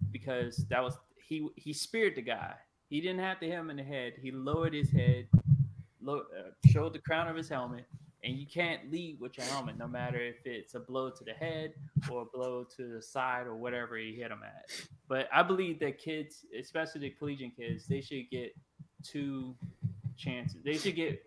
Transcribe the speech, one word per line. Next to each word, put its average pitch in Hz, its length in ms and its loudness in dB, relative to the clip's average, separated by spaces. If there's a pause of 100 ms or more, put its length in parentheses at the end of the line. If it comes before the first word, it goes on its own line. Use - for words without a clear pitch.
(120)
because 123 580 -2
that 123 120 2
was, 131 120 0 (340)
he, 156 180 -2 (120)
he 151 160 -6
speared 214 420 2
the 131 60 -4
guy. 110 320 -2 (360)
He 147 120 0
didn't 185 180 0
have 185 220 -2
to 165 60 -2
hit 175 80 -2
him 160 140 -4
in 147 60 -6
the 139 80 -6
head. 135 380 -4
He 131 100 -4
lowered 151 420 -2
his 147 160 0
head, - 380 4 (720)
lo-, 143 220 -2 (160)
uh, - 120 -12 (180)
showed 160 240 4
the 156 60 -6
crown 160 280 2
of 160 80 -4
his 160 140 -4
helmet, 123 360 -6 (380)
and 127 140 -2
you 143 80 -8
can't 165 440 -2
lead 165 300 -6
with 123 180 -10
your 127 100 -4
helmet, 123 300 -2
no 120 120 -6
matter 123 320 0
if 120 240 -4
it's 120 300 -8
a 120 40 -6
blow 131 300 -2
to - 160 -14
the 110 80 -8
head 160 400 -4 (360)
or 123 120 -4
a 113 40 -6 (120)
blow 127 260 -2 (140)
to 120 160 -8
the 110 80 -10
side 127 440 -2
or 113 120 -8
whatever 120 400 -4
he 110 160 -6
hit 117 180 -8
him 104 140 -10
at. 104 240 -18 (400)
But 131 240 2
I 156 100 10
believe 180 380 2
that 139 160 -2
kids, 156 480 -6 (120)
especially 156 440 -4
the 139 80 -4
collegiate 139 480 -8
kids, 117 300 -4
they 135 120 2
should 135 320 -8
get 123 240 -6 (480)
two 135 500 -4 (640)
chances. - 460 -4
They 147 140 0
should 170 180 0
get 165 320 -2